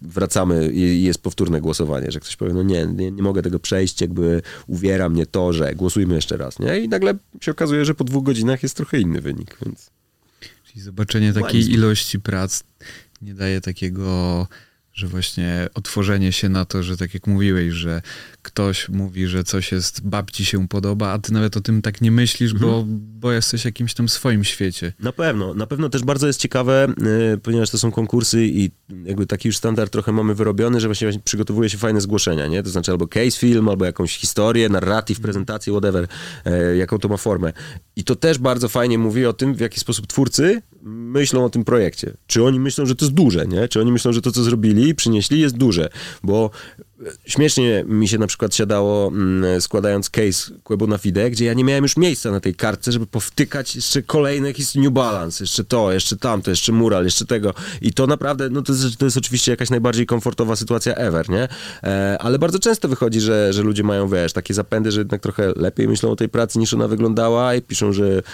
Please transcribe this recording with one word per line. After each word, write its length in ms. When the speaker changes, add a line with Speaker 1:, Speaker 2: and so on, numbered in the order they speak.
Speaker 1:
wracamy 720
i, 60
i 240
jest 200
powtórne 380
głosowanie, 500
że 80
ktoś 160
powie, 180
"No 100
nie, 220
nie, 260
nie 120
mogę 180
tego 180
przejść, 420
jakby 400
uwiera 420
mnie 160
to, 280
że", 220
głosujmy 400
jeszcze 220
raz, 220
nie? 200
I 100
nagle 240
się 100
okazuje, 340
że 100
po 80
dwóch 200
godzinach 400
jest 140
trochę 220
inny 220
wynik, 440
więc 240
Speaker 2:
Czyli 160
zobaczenie 460
Speaker 1:
Ładnie. 160
Speaker 2:
takiej 300
ilości 460
prac 440
nie 120
daje 280
takiego, 840
że 140
właśnie 640
otworzenie 580
się 180
na 160
to, 180
że 140
tak 160
jak 140
mówiłeś, 460
że 280
ktoś 480
mówi, 380
że 160
coś 280
jest, 360
babci 380
się 220
podoba, 440
a 80
ty 140
nawet 240
o 40
tym 200
tak 200
nie 100
myślisz, 400
Speaker 1:
Mhm. 200
Speaker 2:
bo, 120
bo 120
jesteś 300
w 40
jakimś 280
tam 160
swoim 340
świecie. 560
Speaker 1:
Na 120
pewno, 420
na 140
pewno 220
też 140
bardzo 240
jest 120
ciekawe, 480
y, 40
ponieważ 320
to 80
są 140
konkursy 540
i 260
jakby 200
taki 220
już 100
standard 340
trochę 200
mamy 240
wyrobiony, 460
że 60
właśnie, 200
właśnie 160
przygotowuje 460
się 80
fajne 240
zgłoszenia, 460
nie? 160
To 60
znaczy 220
albo 160
case 240
film, 380
albo 160
jakąś 320
historię, 520
narratyw, 500
prezentację, 540
whatever, 340
e, 320
jaką 220
to 80
ma 100
formę. 360
I 80
to 120
też 220
bardzo 320
fajnie 280
mówi 280
o 80
tym, 220
w 40
jaki 200
sposób 280
twórcy 540
myślą 600
o 40
tym 160
projekcie. 480
Czy 160
oni 160
myślą, 260
że 100
to 100
jest 100
duże, 320
nie? 200
Czy 140
oni 100
myślą, 220
że 80
to, 100
co 120
zrobili, 520
przynieśli, 440
jest 180
duże? 320
Bo, 260
e, 60
śmiesznie 640
mi 200
się 100
na 100
przykład 280
siadało, 520
mm, 540
składając 480
case 420
Quebo 240
na 100
Fide, 340
gdzie 140
ja 80
nie 100
miałem 200
już 140
miejsca 340
na 80
tej 160
kartce, 360
żeby 160
powtykać 680
jeszcze 260
kolejne 520
his-, 220
New 180
Balance, 500
jeszcze 200
to, 280
jeszcze 260
tamto, 340
jeszcze 200
mural, 340
jeszcze 200
tego. 280
I 120
to 140
naprawdę, 420
no 120
to 120
jest, 240
to 80
jest 120
oczywiście 340
jakaś 180
najbardziej 360
komfortowa 500
sytuacja 400
ever, 340
nie? 180
E, 360
ale 200
bardzo 200
często 280
wychodzi, 340
że, 320
że 100
ludzie 200
mają, 260
wiesz, 240
takie 200
zapędy, 380
że 100
jednak 200
trochę 340
lepiej 320
myślą 240
o 40
tej 140
pracy, 300
niż 140
ona 140
wyglądała 680
i 60
piszą, 320
że 300